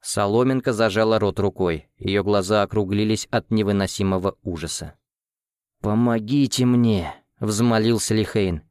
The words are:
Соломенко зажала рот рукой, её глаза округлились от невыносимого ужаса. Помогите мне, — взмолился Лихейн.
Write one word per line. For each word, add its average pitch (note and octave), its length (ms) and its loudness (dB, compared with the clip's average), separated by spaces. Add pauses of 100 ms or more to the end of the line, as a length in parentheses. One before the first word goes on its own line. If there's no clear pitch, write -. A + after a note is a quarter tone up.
Соломенко B2 720 0
зажала A2 460 2
рот G2+ 220 0
рукой, F#2 480 -2 (100)
её G2 240 0
глаза G2+ 400 2
округлились G#2 680 0
от - 200 -4
невыносимого G2 920 0
ужаса. E2 520 -10 (840)
Помогите A#2 840 0
мне, — A#2 500 2 (260)
взмолился A2+ 760 0
Лихейн. G2 560 -2